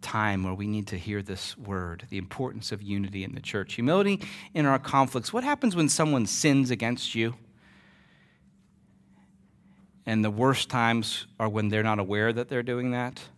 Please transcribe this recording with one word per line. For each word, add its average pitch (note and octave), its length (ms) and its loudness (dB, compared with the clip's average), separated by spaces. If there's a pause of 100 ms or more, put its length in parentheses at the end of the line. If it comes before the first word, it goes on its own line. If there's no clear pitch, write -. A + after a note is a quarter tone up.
time G#2 420 0
where F#2 120 -2
we G2+ 120 -6
need G#2+ 220 -4
to G2+ 80 -6
hear G2+ 240 -6
this - 380 -10
word, F#2 500 -6
the F#2+ 100 -8
importance A2+ 540 -8
of G2+ 80 -8
unity G2+ 440 -4
in - 100 -10
the - 60 -10
church. - 340 -6
Humility F#3+ 480 2 (320)
in D#3 100 2
our C3+ 140 6
conflicts. C3 540 2
What B3 120 -2
happens C#4 320 2
when D#3 120 4
someone C#3 380 4
sins C#3 440 4
against A#2 440 -2
you? A2+ 200 0 (2750)
And A2 180 2
the G#2+ 60 2
worst B2+ 400 2
times A#2 560 0 (120)
are A2 100 0
when G#2+ 200 0
they're G#2+ 140 2
not G#2+ 160 2
aware G#2 340 0
that A#2+ 160 -4
they're B2 140 -2
doing B2 300 -2
that. B2 280 -6 (180)